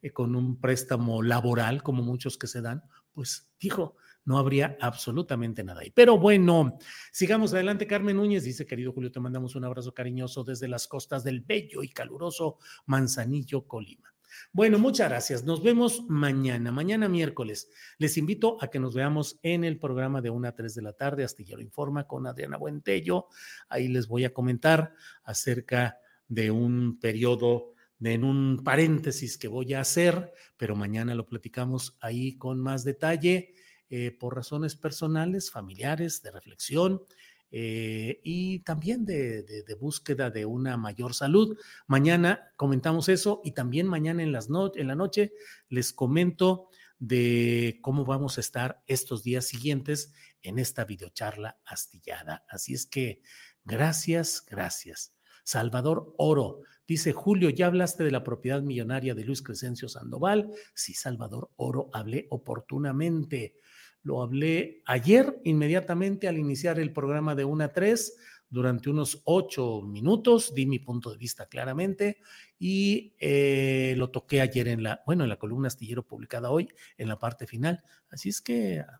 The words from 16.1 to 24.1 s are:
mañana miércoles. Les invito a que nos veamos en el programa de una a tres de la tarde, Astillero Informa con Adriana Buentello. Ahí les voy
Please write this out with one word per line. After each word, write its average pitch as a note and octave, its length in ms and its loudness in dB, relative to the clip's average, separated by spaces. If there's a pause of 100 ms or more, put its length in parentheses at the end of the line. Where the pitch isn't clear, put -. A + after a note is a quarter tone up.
mañana G3+ 340 0
miércoles. C#3 600 -2 (280)
Les D3+ 200 2
invito G#3+ 440 2
a C3 60 -4
que C3+ 140 -4
nos B2+ 120 -4
veamos C#3+ 500 -2
en E3+ 200 2
el D#3+ 160 -2
programa C3 420 -2
de A#2 80 -2
una A#2+ 200 -4
a A#2+ 60 -14
tres A2+ 200 -8
de A#2 60 -8
la G#2 100 -8
tarde, C#3 320 -4
Astillero A2 380 -10
Informa C#3+ 440 -4
con C3 220 -8
Adriana C#3 300 -8
Buentello. D3+ 680 -2 (420)
Ahí B2+ 180 -2
les B2+ 220 0
voy A#2+ 160 0